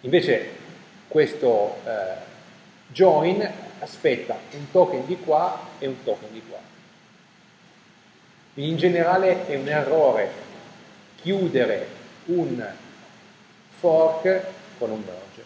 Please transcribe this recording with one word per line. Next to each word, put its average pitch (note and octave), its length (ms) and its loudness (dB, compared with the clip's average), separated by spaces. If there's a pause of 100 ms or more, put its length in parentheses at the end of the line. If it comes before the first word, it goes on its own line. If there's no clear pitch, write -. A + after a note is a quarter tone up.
Invece C3+ 480 2 (580)
questo, A#2 760 2
eh, G2 480 -8 (540)
join F3+ 640 4 (280)
aspetta - 580 -4 (140)
un C#3+ 200 -14
token D3 340 4
di F3 120 -6
qua D#3 420 0 (200)
e C#3 80 -6
un B2+ 160 -8
token G#2+ 280 -6
di A2+ 160 -16
qua. - 120 -16 (1900)
Quindi D3 180 -6
in E3 60 -2
generale F3 720 2
è D3+ 80 -4
un C3+ 120 -6
errore C#3+ 640 2 (920)
chiudere C3 680 0 (380)
un C#3+ 400 -2 (1120)
fork E3 680 2 (320)
con A2 140 -4
un A2 80 -6
merge. F#2+ 460 -16